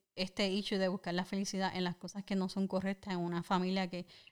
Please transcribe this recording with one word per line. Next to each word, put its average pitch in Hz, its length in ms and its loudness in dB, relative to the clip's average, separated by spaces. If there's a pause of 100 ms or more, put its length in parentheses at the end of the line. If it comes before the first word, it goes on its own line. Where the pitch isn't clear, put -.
(160)
este 190 340 0
issue 196 280 0
de 185 120 4
buscar 185 240 -2
la 180 100 0
felicidad 190 500 0
en 180 120 0
las 180 100 0
cosas 190 300 -10
que 196 100 0
no 185 140 2
son 196 180 0
correctas 190 460 -2
en 175 60 0
una 175 240 0
familia 185 460 2
que 175 160 -8 (260)